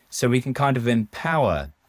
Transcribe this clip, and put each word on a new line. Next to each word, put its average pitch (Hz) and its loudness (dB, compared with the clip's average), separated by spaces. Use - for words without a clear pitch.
So - 0
we 127 2
can 135 -4
kind 139 0
of 117 -2
empower 113 0